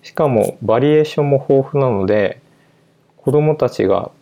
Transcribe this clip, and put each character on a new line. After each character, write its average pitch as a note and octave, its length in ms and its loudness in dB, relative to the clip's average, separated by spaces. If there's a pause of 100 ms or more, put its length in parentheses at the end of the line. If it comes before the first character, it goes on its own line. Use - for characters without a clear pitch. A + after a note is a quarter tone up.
し - 100 -20
か D#3 160 -2
も A#2 340 0
バ A2 160 0
リ C#3 100 2
エ D3+ 120 4
ー D3+ 40 2
シ D3+ 140 -6
ョ D3+ 40 0
ン C#3+ 80 0
も C#3 180 0
豊 C3+ 240 2
富 C#3+ 100 0
な B2+ 80 0
の G2 160 -2
で、 G2+ 340 0 (760)
子 - 160 -4
供 D3+ 240 2
た C3+ 120 0
ち - 180 -2
が F#2+ 240 -2 (120)